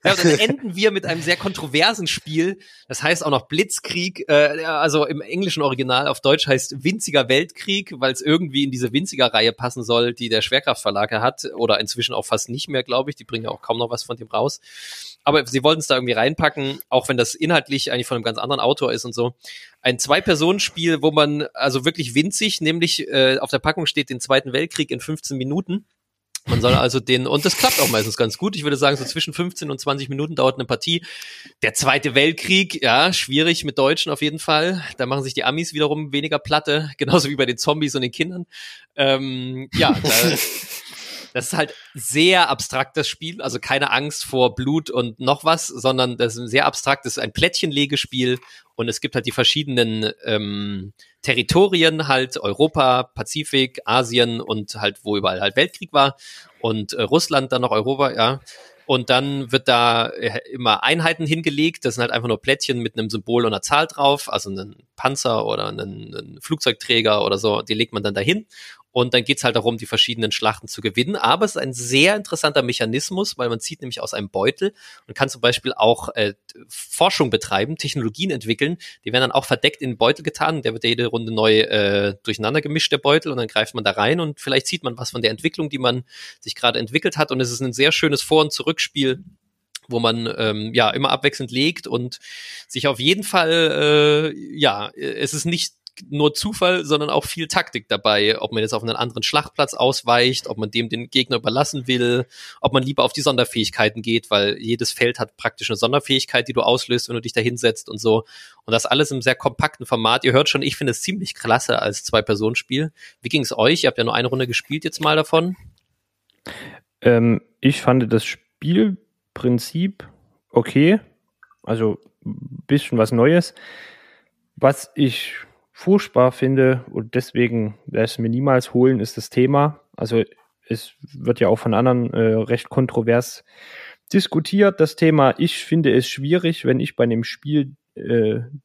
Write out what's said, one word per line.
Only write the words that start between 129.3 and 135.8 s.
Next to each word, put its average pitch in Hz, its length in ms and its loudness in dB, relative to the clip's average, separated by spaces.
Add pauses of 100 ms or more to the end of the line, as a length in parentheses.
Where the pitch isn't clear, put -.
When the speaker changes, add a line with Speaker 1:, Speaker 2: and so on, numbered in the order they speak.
Speaker 3:
Thema. 143 500 2 (160)
Also 113 260 0 (440)
es - 340 -6
wird - 400 -2
ja 101 80 6
auch 110 100 4
von 113 160 0
anderen, 123 380 2
äh, 113 220 2
recht 110 340 -2
kontrovers 117 760 0 (680)
diskutiert, 196 680 2
das 156 160 2
Thema. 156 420 6
Ich - 260 -2
finde 151 300 4